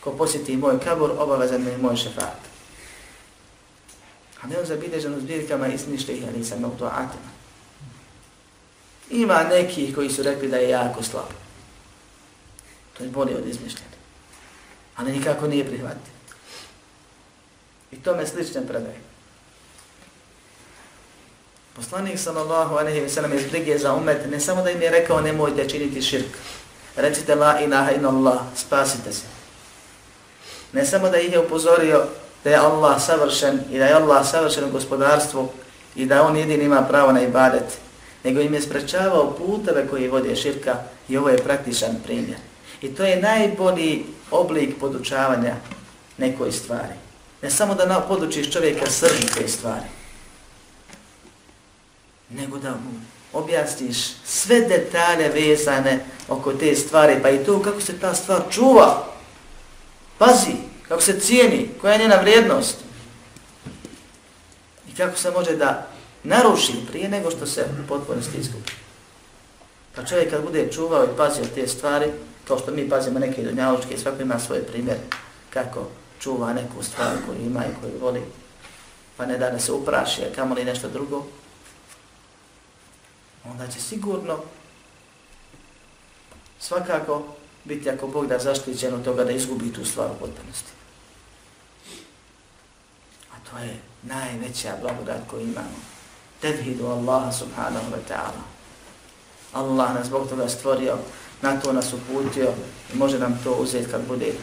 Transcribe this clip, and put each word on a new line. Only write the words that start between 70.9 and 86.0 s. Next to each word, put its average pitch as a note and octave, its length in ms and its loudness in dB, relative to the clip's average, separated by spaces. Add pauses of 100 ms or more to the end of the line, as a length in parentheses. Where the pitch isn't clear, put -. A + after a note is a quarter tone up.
i - 120 0
pazio C#3+ 280 2 (100)
te B2+ 140 -2
stvari, D3 380 0 (420)
kao C3 100 0
što C3+ 120 -6
mi C#3+ 180 -4
pazimo C3 300 0
neke C3 240 -2
dunjalučke, B2+ 560 -2
svako C3+ 240 -6
ima B2 160 -2
svoj - 280 -4
primjer A#2 300 -4 (540)
kako - 360 -6 (340)
čuva A#2+ 320 -4
neku B2 300 -8
stvar A#2+ 280 -4 (160)
koju - 200 -8
ima A#2+ 180 -4
i - 160 -8
koju - 200 -10
voli, B2 220 -4 (920)
pa B2 100 -8
ne B2+ 120 -4
da, B2+ 120 0
da B2 80 -6
se - 140 -4
upraši, C3+ 500 -2
a - 120 -8
kamoli B2+ 300 -4
nešto B2+ 240 -6
drugo, C#3 380 -8 (2250)
onda B2 240 -14
će - 120 -12
sigurno F#3+ 580 -6 (2250)